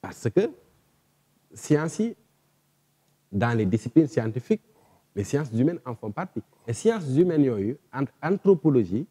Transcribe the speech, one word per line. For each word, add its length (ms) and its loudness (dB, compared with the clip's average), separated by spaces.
Parce 280 -6
que 200 2
sciences 460 -2
yi, 160 -2
dans 260 0
les 80 2
disciplines 420 2
scientifiques, 540 -4
les 80 -2
sciences 300 -4
humaines 320 0
en 100 -8
font 160 -10
partie. 300 -8
Et 60 -4
sciences 420 -2
humaines 280 4
yooyu, 340 0
entre 280 -6
anthropologie 880 2